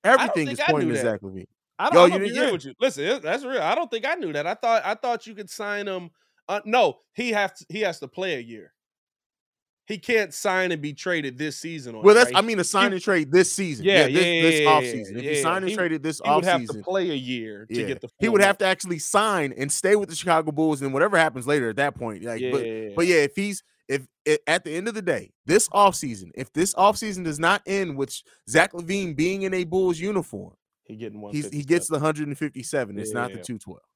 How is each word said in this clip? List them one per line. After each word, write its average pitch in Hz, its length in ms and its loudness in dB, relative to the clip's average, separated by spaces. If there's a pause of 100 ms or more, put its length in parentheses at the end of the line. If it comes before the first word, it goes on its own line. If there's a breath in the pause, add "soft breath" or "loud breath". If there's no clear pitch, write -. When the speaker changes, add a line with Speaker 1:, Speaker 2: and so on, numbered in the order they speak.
Speaker 1:
I 220 60 6
don't 269 100 6
Speaker 2:
everything 160 260 0
Speaker 1:
think 131 120 -6
Speaker 2:
is - 20 -2
Speaker 1:
I - 100 2
Speaker 2:
pointing 151 160 0
Speaker 1:
knew 120 80 0
Speaker 2:
to 131 80 -2
Speaker 1:
that. 117 80 0
Speaker 2:
Zach 101 100 -6
LaVine. 95 260 -12 (320)
Speaker 1:
I 214 100 0
don't, - 60 2
Speaker 2:
Yo, 175 80 10
Speaker 1:
I'm 175 40 10
Speaker 2:
you 180 40 4
Speaker 1:
gonna 190 120 -2
be 214 60 -2
Speaker 2:
didn't, 247 100 -4
Speaker 1:
real 302 60 2
Speaker 2:
yeah. 247 80 0
Speaker 1:
with 151 120 -8
you. 127 140 -14
Listen, 220 240 0
it, 214 200 -2
that's 214 200 -4
real. 254 180 -4
I 170 140 2
don't 320 160 -4
think 226 140 -6
I 320 100 -2
knew 208 160 -6
that. 147 160 -4
I 190 60 -4
thought, 226 320 0
I 208 100 -2
thought 240 320 -4
you 220 80 -18
could 202 140 -14
sign 202 380 -6
him. 180 240 -8 (360)
Uh, 202 160 -2
no, 214 360 2 (140)
he 240 180 -4
has 202 220 0
to, - 140 -20
he 208 140 -6
has 180 180 -4
to 131 80 -12
play 185 280 -6
a 127 40 -8
year. 113 340 -18 (1120)
He 208 120 -8
can't 202 360 0
sign 185 380 0
and 156 100 -4
be 147 120 -8
traded 143 440 -4
this 147 200 -8
season 139 380 -12
on 110 80 -10
Speaker 2:
Well, 208 120 12
Speaker 1:
it, 233 40 8
Speaker 2:
that's, 247 120 6
Speaker 1:
right? 185 100 4
Speaker 2:
I 214 40 0
mean, 226 140 0
a 175 40 2
sign 202 280 2
Speaker 1:
He 185 40 -2
Speaker 2:
and 180 80 -6
trade 160 300 0
this 196 180 6
season. 160 340 -4
Speaker 1:
Yeah, 185 200 8
Speaker 2:
Yeah, - 20 0
this, 170 180 4
Speaker 1:
yeah, 170 160 2
Speaker 2:
this 165 180 6
Speaker 1:
yeah, 147 80 2
Speaker 2:
offseason. 120 440 2
Speaker 1:
yeah, 107 60 -8
Speaker 2:
If 123 60 -8
he 151 120 -2
Speaker 1:
yeah. 143 60 0
Speaker 2:
signed 180 220 0
and 185 60 -2
Speaker 1:
He, 214 60 -4
Speaker 2:
traded 160 280 -2
this 156 200 -4
Speaker 1:
he 143 100 2
would 165 120 4
have 175 160 2
to 113 60 -8
Speaker 2:
offseason, 110 160 -8
Speaker 1:
play 185 260 -2
a 151 60 -4
year 113 500 -8
to 120 160 -4
Speaker 2:
yeah. 104 60 -4
Speaker 1:
get 131 120 -6
the 127 80 -16 (100)
Speaker 2:
He 214 100 0
Speaker 1:
full 233 60 2
Speaker 2:
would 196 80 2
have 196 180 4
Speaker 1:
money. - 0 -
Speaker 2:
to 196 80 0
actually 180 320 -2
sign 196 580 0
and 143 120 -4
stay 190 280 2
with 202 120 -4
the 165 60 -12
Chicago 160 380 0
Bulls 151 280 0
and 135 120 -4
whatever 180 240 2
happens 131 300 0
later 139 220 0
at 107 80 -6
that 143 180 -2
point. 107 280 -8
Like, 117 160 -8
Speaker 1:
Yeah, 127 120 -4
Speaker 2:
but, 131 140 -2
Speaker 1:
yeah, 113 80 -8
yeah. 110 220 -10
Speaker 2:
but 170 120 0
yeah, 175 100 6
if 143 180 2
he's, 202 260 -4 (280)
if, 131 180 -4 (180)
i-, 151 120 2 (100)
at 165 160 0
the 151 100 -8
end 185 140 -4
of 233 60 -4
the 214 80 -8
day, 160 320 -4 (120)
this 190 240 4
offseason, 135 680 2
if - 180 -12
this 180 220 0
offseason 202 500 2
does 151 140 -6
not 170 260 2
end 185 320 -4
with - 240 -6 (280 soft breath)
Zach 156 220 4
LaVine 175 460 -4
being 185 240 0
in 190 120 -4
a 180 120 -2
Bulls 180 340 0
uniform, 160 540 -6 (320)
Speaker 1:
He 110 100 -16
getting 107 240 -14
Speaker 2:
he's, - 0 -
he 104 60 -14
Speaker 1:
one 104 80 -12
fifty-seven. 143 340 -6
Speaker 2:
gets 170 220 2
the 156 100 -2
hundred 151 300 -2
and 139 80 -8
fifty-seven. 131 600 -6
It's 107 120 -8
Speaker 1:
Yeah, 107 60 -8
Speaker 2:
not 120 160 -4
Speaker 1:
yeah, - 20 -16
Speaker 2:
the - 60 -14
Speaker 1:
yeah. - 40 -16
Speaker 2:
two 120 140 -10
twelve. 95 240 -18 (140)